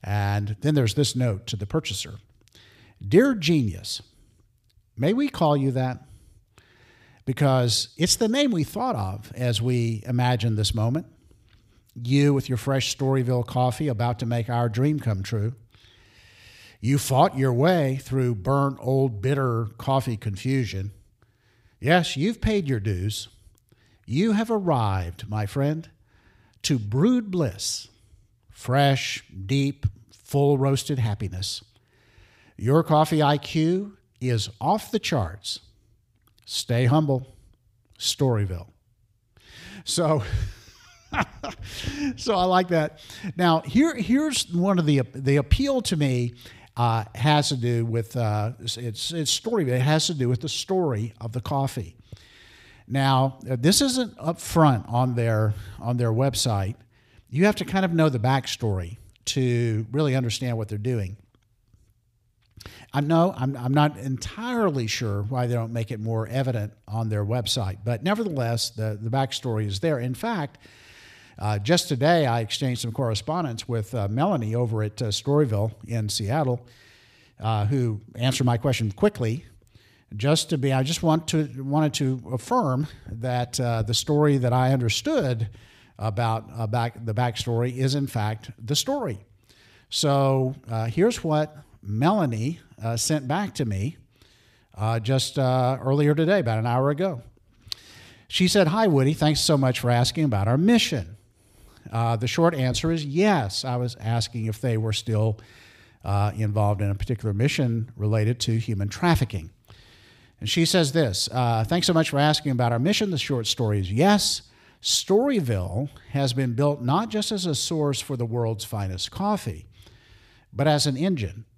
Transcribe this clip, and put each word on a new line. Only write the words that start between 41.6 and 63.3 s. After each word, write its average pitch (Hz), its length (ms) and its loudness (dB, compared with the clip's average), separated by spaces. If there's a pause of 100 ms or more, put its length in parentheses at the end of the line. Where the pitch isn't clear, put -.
so - 180 -2
I 180 100 2
like 185 240 2
that. 160 320 0 (340)
Now, 170 260 4
here, 277 340 2
here's 240 580 0
one 180 260 2
of 165 60 2
the, 147 160 4 (140)
the 139 220 0
appeal 262 460 2
to - 140 -2
me, 123 380 0 (420)
uh, 113 280 2 (100)
has 151 340 2
to 143 80 0
do 117 300 0
with, 113 280 -4
uh, 110 460 0
it's, 117 500 -6
it's 160 200 -2
story. 202 400 0
It 127 100 2
has 147 280 4
to 170 60 -2
do 127 140 0
with 123 140 0
the 156 80 -6
story 131 680 -2
of 113 140 -10
the 120 80 -6
coffee. 135 560 -4 (880)
Now, 135 520 2 (120)
uh, 131 80 -2
this 156 220 4
isn't 254 380 0
up 170 200 -4
front 143 480 4
on 123 280 0
their, 110 400 2 (260)
on 123 160 -4
their 117 160 0
website. 110 600 0 (560)
You 160 160 2
have 208 100 4
to 185 80 -4
kind 190 220 0
of 170 80 0
know 160 160 4
the 123 80 -2
backstory 107 800 -2 (280)
to 120 640 0
really 139 240 0
understand 123 440 -2
what 107 100 -6
they're 107 80 -6
doing. 104 400 -4 (1800)
I 143 80 0
know 165 340 4